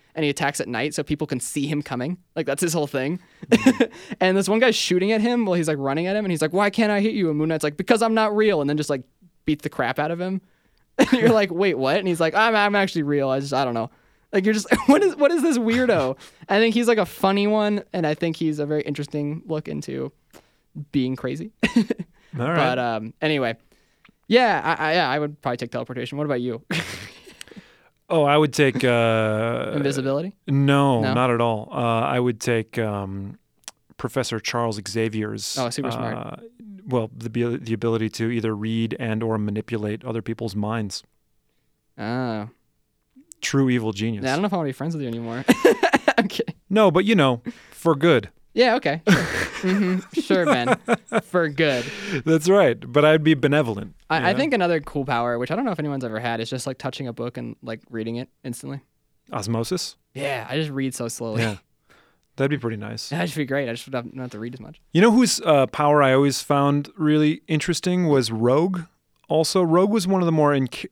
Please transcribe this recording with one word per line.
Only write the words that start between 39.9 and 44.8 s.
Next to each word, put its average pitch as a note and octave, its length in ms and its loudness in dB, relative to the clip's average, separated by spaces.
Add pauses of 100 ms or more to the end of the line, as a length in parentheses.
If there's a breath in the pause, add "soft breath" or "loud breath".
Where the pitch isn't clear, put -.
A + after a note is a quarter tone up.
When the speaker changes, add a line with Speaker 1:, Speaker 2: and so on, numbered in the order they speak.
Speaker 2:
other A2+ 160 -6
people's A2 340 -6
minds. G#2 480 -4 (920)
Speaker 1:
Oh. A2+ 540 -4 (920)
Speaker 2:
True C3+ 260 2
evil A2 220 0
genius. G#2 320 -4
Speaker 1:
Yeah, C3 80 0
I - 20 0
don't E3+ 80 0
know G#3 40 0
if F#3+ 60 -4
I G3 40 -2
wanna D#3+ 120 -2
be B2+ 40 -6
friends E3 220 -6